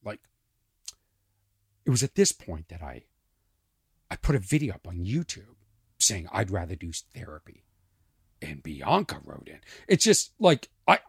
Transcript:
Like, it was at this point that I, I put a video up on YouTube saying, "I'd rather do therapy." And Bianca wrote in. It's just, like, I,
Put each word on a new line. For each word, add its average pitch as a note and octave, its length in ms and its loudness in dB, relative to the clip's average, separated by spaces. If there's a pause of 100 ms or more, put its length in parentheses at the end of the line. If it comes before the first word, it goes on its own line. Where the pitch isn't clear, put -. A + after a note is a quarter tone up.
Like, G#2 160 -12 (1700)
it D3+ 40 0
was B2 120 2
at - 120 -6
this G3 180 4
point D#2+ 360 -12
that E2 140 -16
I, B1 220 -14 (1080)
I - 60 -10
put C#3+ 200 2
a A2+ 40 0
video A#2 340 -2
up - 120 -18
on E2+ 120 -10
YouTube A2 580 -6 (420)
saying, F2+ 320 0
"I'd F#2+ 200 -2
rather F2 260 -4
do E2 160 -10
therapy." - 720 -16 (800)
And D2+ 200 -14
Bianca D#2+ 640 -2
wrote - 240 -18
in. - 120 -20 (280)
It's F#3+ 160 6
just, - 340 4
like, F3 300 6 (180)
I, F#3 120 8 (100)